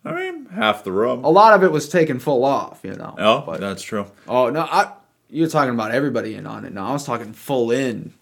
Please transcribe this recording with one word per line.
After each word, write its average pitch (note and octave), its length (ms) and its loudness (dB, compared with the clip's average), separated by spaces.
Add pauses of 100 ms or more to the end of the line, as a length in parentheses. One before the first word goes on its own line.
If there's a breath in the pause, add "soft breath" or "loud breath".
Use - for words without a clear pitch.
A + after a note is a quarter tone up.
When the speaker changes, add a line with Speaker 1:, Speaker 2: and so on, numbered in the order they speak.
Speaker 1:
I D4+ 100 -8
mean, F4 340 -8
half G#3 360 0
the - 80 -6
room. B2 320 0
Speaker 2:
A C#3 60 2
lot G#3 240 8
of F#3+ 100 6
it F3+ 80 6
was D3 180 -2
taken D#3 280 2
full B2+ 280 0
off, C3 380 -2
you F#2+ 100 -10
know. - 260 -14
Speaker 1:
Oh, A2+ 260 4
Speaker 2:
but E2 140 -8
Speaker 1:
that's F#2+ 240 -8
true. G#2 220 -6 (220 soft breath)
Speaker 2:
Oh, A#2+ 220 2
no, D3+ 120 -2
I, D#3+ 320 0 (360)
you're D#3 200 -2
talking C#3+ 240 0
about A2 180 -4
everybody A#2 420 -2
in G2+ 140 -12
on G#2+ 180 -12
it. F#2 80 -14
No, G2 120 -10
I A#2 80 -6
was C#3+ 100 -6
talking A#2 300 -8
full B2 380 -2
in B2 500 -4